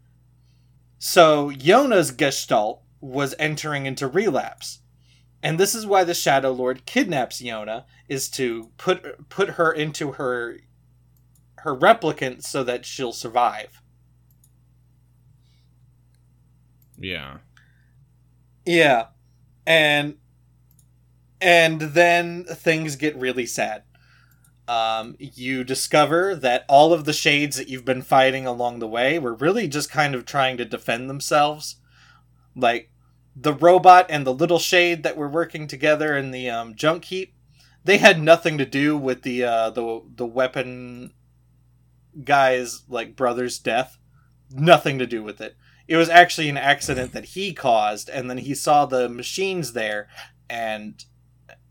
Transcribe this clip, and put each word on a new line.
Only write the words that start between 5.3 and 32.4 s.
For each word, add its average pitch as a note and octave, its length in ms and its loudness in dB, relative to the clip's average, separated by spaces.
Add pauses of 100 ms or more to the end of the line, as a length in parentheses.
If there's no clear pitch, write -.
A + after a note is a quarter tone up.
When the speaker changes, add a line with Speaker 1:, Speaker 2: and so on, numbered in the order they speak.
Speaker 1:
And D#3 160 -4
this G3+ 160 0
is A3 100 -10
why G3 180 2
the E3+ 120 -2
Shadow C3+ 360 0
Lord B2+ 360 -4
kidnaps E3+ 540 -4
Yona, A2+ 420 -10 (260)
is C#3 220 -6
to A#2 460 -6
put, - 520 -6
put F#3+ 220 -2
her D#3+ 200 0
into D3+ 420 -6
her, B2 440 -6 (1040)
her D3 180 -6
replicant D3+ 640 0
so C#3 200 -4
that B2 220 -6
she'll B2 280 -8
survive. A2+ 680 -4 (3250)
Speaker 2:
Yeah. D2 400 -12 (1300)
Speaker 1:
Yeah. D3+ 420 4 (580)
And, D3+ 500 2 (1200)
and E3 420 4
then E3+ 640 2
things D#3 500 -4
get D3+ 200 -4
really B2+ 300 -4
sad. A2 380 -6 (840)
Um, A2+ 520 -4
you B2+ 440 -8
discover D3+ 720 0
that B2+ 320 0
all D3 240 8
of D#3 140 2
the D3+ 80 -2
shades D3 420 0
that C3+ 140 -8
you've B2+ 160 -12
been C3 160 -2
fighting C3 440 2
along A#2+ 340 -6
the A2+ 80 -8
way B2 300 0
were B2 160 -6
really E3+ 340 -2
just C#3+ 220 -6
kind D3 240 -2
of B2 120 -8
trying C3 320 -2
to A#2+ 80 -6
defend A#2 440 -8
themselves. D3+ 680 -2 (800)